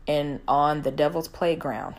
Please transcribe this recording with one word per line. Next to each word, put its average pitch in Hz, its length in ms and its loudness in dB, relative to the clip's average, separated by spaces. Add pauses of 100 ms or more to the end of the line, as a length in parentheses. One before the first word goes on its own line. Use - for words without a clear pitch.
and 147 400 -2
on 147 360 4
the 135 100 -2
devil's 151 340 0
playground, 147 720 -2